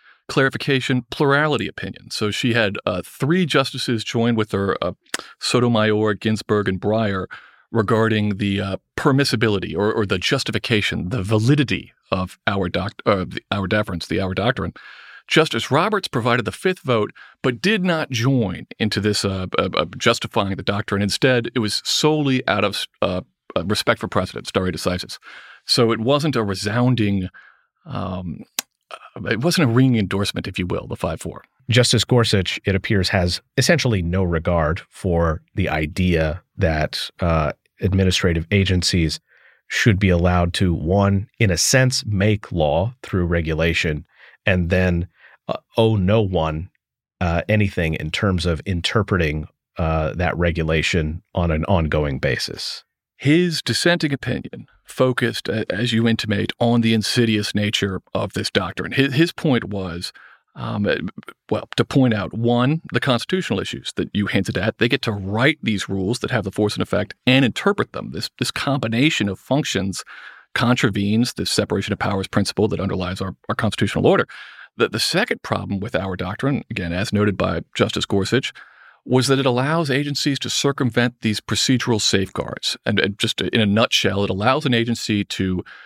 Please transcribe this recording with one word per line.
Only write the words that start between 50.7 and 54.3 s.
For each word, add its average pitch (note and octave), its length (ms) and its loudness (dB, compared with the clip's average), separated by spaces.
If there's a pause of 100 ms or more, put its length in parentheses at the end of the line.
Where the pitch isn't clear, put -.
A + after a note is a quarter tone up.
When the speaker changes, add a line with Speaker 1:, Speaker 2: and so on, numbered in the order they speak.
Speaker 2:
on F2 160 0
an D#2 140 0
ongoing D2+ 540 0
basis. - 640 -4 (320)
Speaker 1:
His E3 460 2
dissenting E3 500 0
opinion - 560 -6 (160)